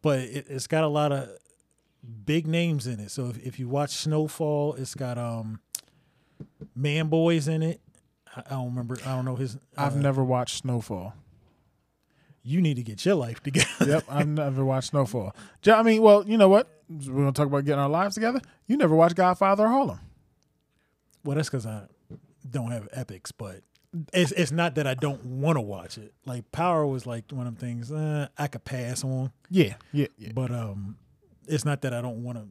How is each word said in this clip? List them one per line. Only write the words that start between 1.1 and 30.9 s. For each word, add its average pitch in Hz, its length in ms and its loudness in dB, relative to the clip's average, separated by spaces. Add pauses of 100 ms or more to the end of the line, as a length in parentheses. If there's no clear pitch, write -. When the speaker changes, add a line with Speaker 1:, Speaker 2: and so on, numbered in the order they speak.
Speaker 1:
of 135 160 -4 (960)
big 156 220 0
names 160 400 0
in 117 140 -6
it. 104 100 -12
So 127 180 -6
if, 113 160 -8
if 127 140 -10
you 127 100 -6
watch 139 220 -2
Snowfall, 151 840 -2
it's 127 200 -10
got, 123 240 -6
um, 113 420 -8 (1120)
Man 147 340 -2
Boys 160 400 4
in 160 140 0
it. 165 180 -4 (540)
I, - 120 -12
I - 40 -14
don't 131 200 -6
remember. 123 340 -6
I 131 120 -4
don't 127 100 -4
know 127 100 -4
his, 127 220 -6 (180)
Speaker 2:
I've 143 200 0
Speaker 1:
uh, 143 40 0
Speaker 2:
never 135 240 2
watched 127 340 0
Snowfall. 110 540 -6 (1300)
Speaker 1:
You 151 200 0
need 151 140 2
to 123 60 -6
get 110 220 -10
your 185 120 4
life 117 260 -4
together. - 260 0 (180)
Speaker 2:
Yep, 143 220 2
I've 147 200 0
never 139 360 0
watched 131 260 -2
Snowfall. 113 440 -2 (260)
Ju-, 208 120 8
I 220 100 8
mean, 220 180 6
well, 208 260 10
you 220 120 2
know 196 100 10
what? 208 200 6 (200)
We're 139 260 -10
gonna 139 180 2
talk 143 140 2
about 139 200 0
getting 147 120 2
our 139 120 2
lives 190 240 0
together. 233 260 0 (260)
You 262 120 2
never 160 180 6
watched 170 200 8
Godfather 196 520 4
Harlem. 240 320 0 (1200)
Speaker 1:
Well, 139 140 -4
that's 156 140 -2
'cause 117 160 -4
I 107 160 -10 (680)
don't 120 220 -4
have 107 200 -8
Epix, 113 440 -12
but 98 240 -14 (540)
it's, 175 180 4
it's 170 200 0
not 165 240 0
that 147 100 0
I 131 80 0
don't 139 300 -4
wanna 135 360 0
watch 101 380 -10
it. 110 160 -20 (100)
Like, 123 260 -10
Power 160 360 2
was, 131 200 -4
like, 113 240 -8
one 127 160 -6
of 113 120 -10
them - 20 -12
things, 120 320 -8
uh, 151 360 -2 (100)
I 147 100 -2
could - 160 -12
pass 127 400 -6
on. 131 260 -4 (200)
Speaker 2:
Yeah, 139 240 4 (180)
yeah, 143 140 2 (100)
yeah. 110 180 -14
Speaker 1:
But, 127 160 -2
um, 104 460 -8 (500)